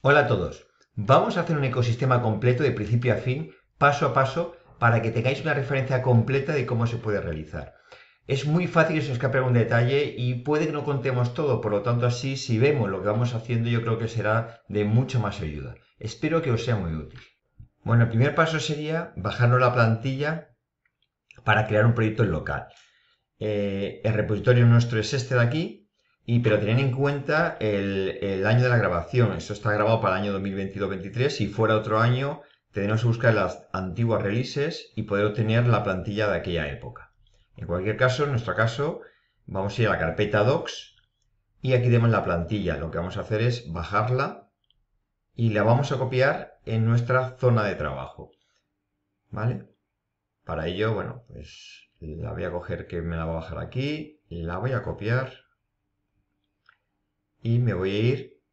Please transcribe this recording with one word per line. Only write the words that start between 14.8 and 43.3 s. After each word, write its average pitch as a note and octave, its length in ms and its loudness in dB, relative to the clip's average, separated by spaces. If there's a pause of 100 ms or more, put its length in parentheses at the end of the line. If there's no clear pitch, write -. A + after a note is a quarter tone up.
mucha B2 320 2
más G2+ 240 -4
ayuda. D2 340 -8 (220)
Espero D#3 460 -2
que C3+ 80 -2
os A2+ 120 0
sea A#2+ 120 0
muy E2+ 180 -2
útil. D2+ 260 -10 (640)
Bueno, A#2 200 6
el A#2 60 4
primer B2 260 2
paso D#3+ 240 2
sería D#3 560 -4
bajarnos A#2 440 2
la B2 140 4
plantilla C3 800 0 (880)
para G#2+ 220 2
crear G#2+ 220 4
un A#2 80 6
proyecto A2 260 2
en G2 100 4
local. D2 360 -4 (720)
Eh, G2+ 640 -4
el A2 100 2
repositorio A#2 540 4
nuestro A#2 320 6
es G#2+ 160 -2
este B2 180 -2
de A#2+ 80 4
aquí, D#3 420 -2 (460)
y, A#2+ 100 4
pero G#2+ 200 2
tened A2 200 2
en C3+ 120 2
cuenta C#3+ 680 0
el, G2 600 -2
el G2 240 -2
año A#2+ 180 4
de B2+ 60 4
la A#2+ 80 4
grabación. G2 540 2
Esto E2+ 220 -8
está G#2 180 -2
grabado A2 300 2
para F#2+ 160 2
el G2+ 60 -2
año G2+ 100 -2
dos F#2+ 80 -4
mil G2 140 -4
veintidós G2 340 -4
veintitrés. G2 480 -4
Si G#2 100 0
fuera A2 300 2
otro G#2+ 240 0
año, C3 400 0 (320)
tendremos G#2 260 0
que A#2+ 80 2
buscar A#2 260 2
las F#2+ 380 -2
antiguas F#2+ 500 -2
releases C3+ 760 -4
y G#2+ 60 -4
poder G2+ 240 0
obtener A2 400 2
la G#2+ 180 2
plantilla G2+ 420 -2
de F#2+ 80 0
aquella E2 340 -4
época. - 440 -14 (420)
En - 100 -12
cualquier F#2 300 -2
caso, C3 300 0
en C#3+ 60 -4
nuestro A#2 260 -2
caso, C#3 420 -2 (460)
vamos F#2+ 340 -6
a - 20 2
ir A2 60 4
a G2 40 2
la F2 80 0
carpeta G#2 440 0
docs - 540 -2 (640)
y B2+ 140 -2
aquí A#2+ 100 2
tenemos A#2 240 4
la G2+ 160 2
plantilla. E2+ 500 -2
Lo D#2+ 160 -8
que E2+ 60 -6
vamos F#2 180 -6
a F#2+ 60 -6
hacer G#2+ 200 -2